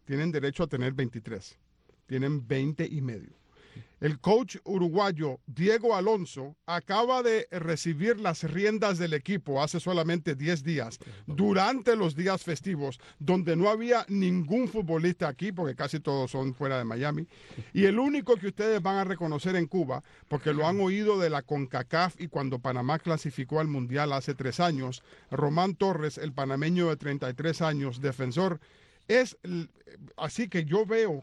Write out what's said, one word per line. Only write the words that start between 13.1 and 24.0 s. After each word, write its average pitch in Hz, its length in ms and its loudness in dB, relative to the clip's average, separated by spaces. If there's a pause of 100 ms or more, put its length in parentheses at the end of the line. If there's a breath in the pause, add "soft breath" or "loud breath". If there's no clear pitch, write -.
donde 165 380 2
no 190 140 4
había 233 380 2
ningún 185 600 2
futbolista 170 600 0
aquí, 165 220 -4
porque 165 240 -4
casi 143 240 -4
todos 139 320 0
son 135 240 -2
fuera 135 240 -2
de 120 60 -2
Miami. 143 420 -2 (460 loud breath)
Y 190 140 6
el 202 120 6
único 269 380 4
que 185 120 -4
ustedes 208 340 0
van 190 140 0
a 196 80 0
reconocer 180 520 -2
en 170 100 2
Cuba, 135 360 -2 (260 loud breath)
porque 147 240 0
lo 151 140 2
han 190 140 2
oído 202 380 2
de 170 120 2
la 143 120 -2
concacaf 143 800 -2
y 175 80 -8
cuando 135 300 -2
Panamá 127 400 0
clasificó 151 640 -2
al 160 80 0
Mundial 139 440 0